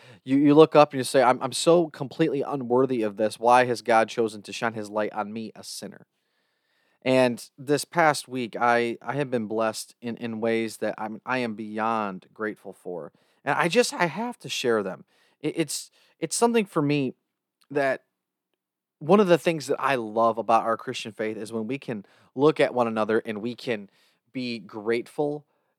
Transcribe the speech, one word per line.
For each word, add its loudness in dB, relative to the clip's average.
you, 2
you 6
look 8
up 6
and -2
you -2
say, 4
"I'm, 4
I'm -4
so 2
completely -2
unworthy 0
of -4
this. -2
Why 6
has -4
God 4
chosen -4
to -14
shine -4
his -10
light -4
on -8
me, -10
a -20
sinner?" -16
And 2
this 0
past 0
week, -6
I, 2
I -8
have -4
been -2
blessed -4
in, -8
in -8
ways -2
that -4
I'm, -10
I -2
am -4
beyond -4
grateful -8
for. -12
And -2
I 2
just, 2
I 0
have -6
to -16
share 0
them. -10
It, -6
it's, -6
it's -6
something 2
for -2
me 0
that 0
one 6
of 4
the 6
things -2
that -2
I 0
love 0
about 2
our 0
Christian -10
faith -6
is -10
when -6
we -6
can -8
look 4
at 2
one 2
another 0
and -6
we -6
can -8
be -8
grateful, -4